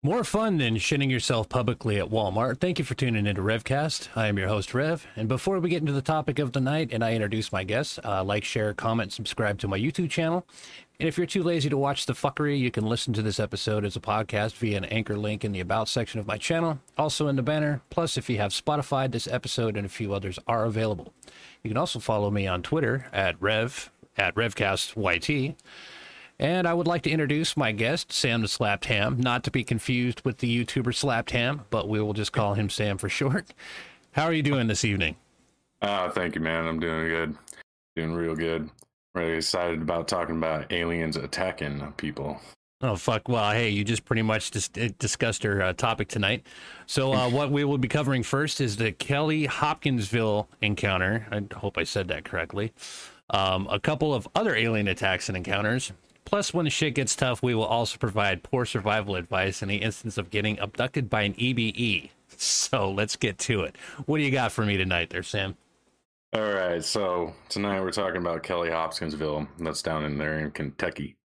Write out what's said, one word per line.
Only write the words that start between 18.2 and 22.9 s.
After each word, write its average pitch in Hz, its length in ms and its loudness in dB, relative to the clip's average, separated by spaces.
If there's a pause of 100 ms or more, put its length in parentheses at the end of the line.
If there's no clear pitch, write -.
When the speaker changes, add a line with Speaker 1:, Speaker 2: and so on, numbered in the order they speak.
Speaker 1:
you 117 80 2
have 101 140 2
Spotify, 135 600 0
this 120 160 -2
episode 117 480 -2
and 101 120 -2
a - 20 -4
few 101 240 -4
others 95 320 -4
are 113 200 2
available. 110 460 0 (520)
You 110 80 -4
can 107 60 0
also 160 200 -2
follow 104 320 2
me 101 160 2
on 90 160 0
Twitter 135 500 0